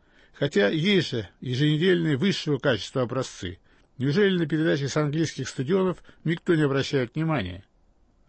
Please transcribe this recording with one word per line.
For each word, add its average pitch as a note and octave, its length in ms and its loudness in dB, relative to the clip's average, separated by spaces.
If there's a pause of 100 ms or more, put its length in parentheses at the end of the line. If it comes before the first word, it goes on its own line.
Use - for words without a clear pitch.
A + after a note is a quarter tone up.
(320)
Хотя G3+ 360 2
есть F3 420 2
же A2+ 180 -4 (120)
еженедельные D3+ 760 2
высшего D3+ 400 0
качества B2+ 460 -2
образцы. A#2 560 -6 (400)
Неужели F3+ 400 2
на E3 80 0
передачи D#3 400 0
с B2+ 100 -4
английских D3+ 520 -2
стадионов F3+ 540 -2 (220)
никто E3+ 300 0
не D#3 80 4
обращает C3+ 520 0
внимания? C3 480 -4 (680)